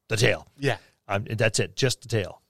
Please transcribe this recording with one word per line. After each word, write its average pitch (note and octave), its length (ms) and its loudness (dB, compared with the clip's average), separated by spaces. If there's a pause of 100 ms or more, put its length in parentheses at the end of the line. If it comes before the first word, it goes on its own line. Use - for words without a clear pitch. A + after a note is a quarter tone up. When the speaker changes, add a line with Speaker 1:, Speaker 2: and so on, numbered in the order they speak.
Speaker 1:
the A2 80 -2
tail. A2 300 2 (100)
Speaker 2:
Yeah. C3+ 200 0 (300)
Speaker 1:
I'm, G#2 160 -2
that's A2 360 0
it, G2 180 -2
just - 240 0
the A#2+ 80 -18
tail. G2 400 -4